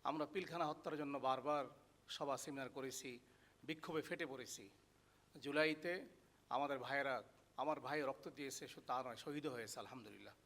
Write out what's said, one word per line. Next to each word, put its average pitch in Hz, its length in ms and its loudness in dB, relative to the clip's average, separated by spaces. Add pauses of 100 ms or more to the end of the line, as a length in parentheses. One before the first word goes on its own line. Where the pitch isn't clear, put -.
আমরা 151 240 2
পিলখানা 170 360 2
হত্যার 156 320 -2
জন্য 143 140 -2 (120)
বারবার 131 360 4 (520)
সভা 143 280 0
সেমিনার 139 340 -4
করেছি, 131 320 -4 (580)
বিক্ষোভে 160 400 -2
ফেটে 165 240 -2
পড়েছি। 120 320 -8 (800)
জুলাইতে 156 500 4 (640)
আমাদের 139 300 4
ভাইয়েরা, 139 300 4 (460)
আমার 147 240 4
ভাই 151 140 2 (100)
রক্ত - 160 -4 (120)
দিয়েছে, 139 340 -6
শুধু - 180 -14
তা 127 160 4
নয়, 117 180 -6
শহীদও 147 320 -2
হয়েছে, 113 280 -4
আলহামদুলিল্লাহ। 104 520 -12 (100)